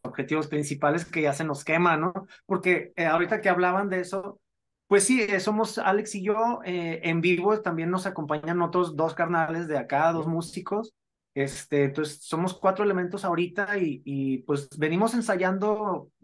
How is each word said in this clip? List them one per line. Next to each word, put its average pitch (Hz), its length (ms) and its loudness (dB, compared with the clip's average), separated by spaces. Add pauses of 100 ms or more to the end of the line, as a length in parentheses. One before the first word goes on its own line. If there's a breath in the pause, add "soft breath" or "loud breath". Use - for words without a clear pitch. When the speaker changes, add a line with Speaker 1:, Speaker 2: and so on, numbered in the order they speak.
Speaker 1:
objetivos 147 460 -4
principales 147 560 0
que 165 180 -4
ya 143 100 2
se 160 120 -4
nos 151 180 -4
quema, 165 340 2
¿no? 170 160 -2 (320 loud breath)
Porque, 185 520 0
eh, 170 100 0
ahorita 175 340 2
que 208 80 0
hablaban 180 400 2
de 185 120 -2
eso, 190 400 -8 (480)
pues 202 160 6
sí, 254 180 4
eh, 202 160 2
somos 214 400 0
Alex 208 380 0
y 185 80 -6
yo, 226 400 2
eh, 170 400 -4
en 165 160 2
vivo 180 400 4
también 170 320 -2
nos 185 140 -2
acompañan 160 560 -2
otros 170 340 0
dos 160 180 0
carnales 165 540 0
de 151 100 -2
acá, 147 340 2
dos 160 140 -2
Speaker 2:
Ujú. 165 80 0
Speaker 1:
músicos. 185 580 -4 (400)
Este, 139 520 0
entonces, 147 360 -2
somos 180 380 -4
cuatro 196 260 2
elementos 190 400 0
ahorita 180 540 -2
y, 156 260 -2
y, 135 340 -2
pues, 143 380 -4
venimos 170 380 2
ensayando 202 960 0 (140)